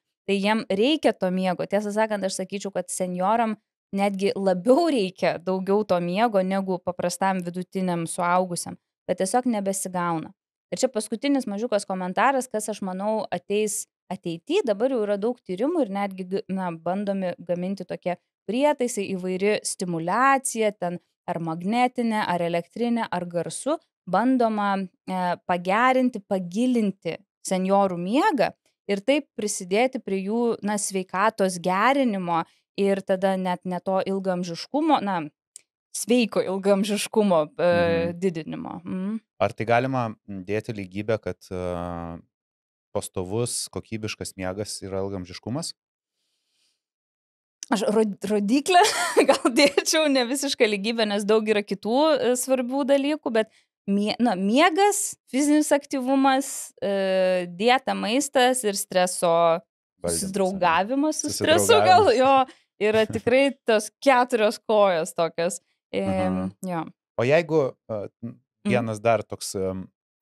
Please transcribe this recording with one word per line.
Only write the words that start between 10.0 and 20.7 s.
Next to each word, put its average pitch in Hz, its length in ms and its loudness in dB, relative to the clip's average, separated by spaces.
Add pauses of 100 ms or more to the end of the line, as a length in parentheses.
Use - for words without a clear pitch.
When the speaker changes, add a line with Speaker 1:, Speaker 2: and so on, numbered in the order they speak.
Speaker 1:
Ir 180 60 -4
čia 254 100 2
paskutinis 262 600 -2
mažiukas 208 380 -2
komentaras, 202 640 0
kas, 214 220 -4
aš 208 120 -8
manau, 202 460 -4
ateis 208 600 -4 (160)
ateity. 180 600 -4
Dabar 220 280 0
jau 247 100 0
yra 202 160 0
daug 226 220 -2
tyrimų 277 420 -2
ir 214 80 -2
netgi 190 360 -6
g-, 185 200 -4
na, 185 260 -4
bandomi 185 680 -4
gaminti 180 480 -6
tokie 175 300 -6 (340)
prietaisai, 247 600 0
įvairi 185 520 -2
stimuliacija, 214 1080 0